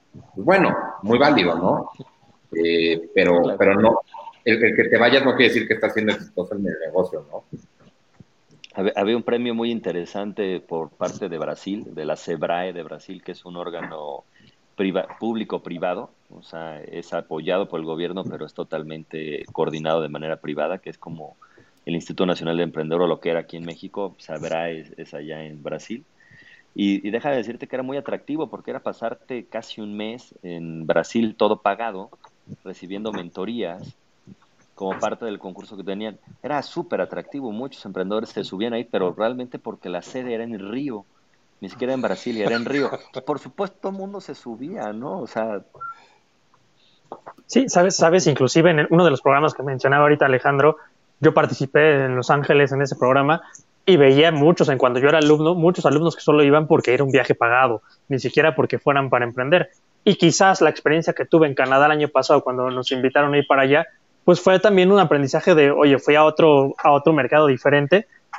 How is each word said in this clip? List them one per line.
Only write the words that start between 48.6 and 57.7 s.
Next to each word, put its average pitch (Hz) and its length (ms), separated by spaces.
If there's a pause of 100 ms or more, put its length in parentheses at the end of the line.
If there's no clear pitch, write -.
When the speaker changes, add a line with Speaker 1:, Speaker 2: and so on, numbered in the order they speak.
Speaker 4:
en 156 100
el, 151 100
uno 175 140
de 165 60
los 131 100
programas 143 340
que - 80
mencionaba 139 420
ahorita 147 220
Alejandro, 139 500 (440)
yo 151 140
participé 147 720
en 127 100
Los 123 140
Ángeles 143 420
en 135 100
ese 135 140
programa 139 460 (440)
y 185 100
veía 143 360
muchos, 156 380
en 131 80
cuando 123 200
yo 131 100
era 156 100
alumno, 151 360
muchos 175 320
alumnos 151 300
que - 60
solo 151 200
iban 147 240
porque 135 280
era 139 100
un 135 80
viaje 127 220
pagado, 120 480 (260)